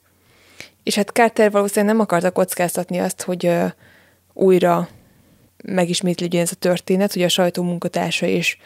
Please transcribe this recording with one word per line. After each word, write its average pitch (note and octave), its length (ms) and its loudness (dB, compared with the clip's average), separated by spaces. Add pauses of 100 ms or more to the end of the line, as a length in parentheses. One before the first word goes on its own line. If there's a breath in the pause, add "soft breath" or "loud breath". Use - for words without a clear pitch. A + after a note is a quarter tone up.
(840 loud breath)
És - 120 -2
hát G#3 140 0
Carter A3+ 420 2
valószínűleg G3+ 440 2
nem A3+ 60 2
akarta F3+ 300 0
kockáztatni F3+ 680 -2
azt, F#3+ 240 -4
hogy, F3+ 240 -4
ö, F3 200 2 (680 soft breath)
újra F3 560 2 (760 soft breath)
megismétlődjön F3 760 -2
ez E3+ 100 -4
a - 20 -10
történet, F#3 580 0
hogy F3+ 100 -2
a F3 60 2
sajtó F3+ 340 0
munkatársa F3 640 -4
és F3+ 400 0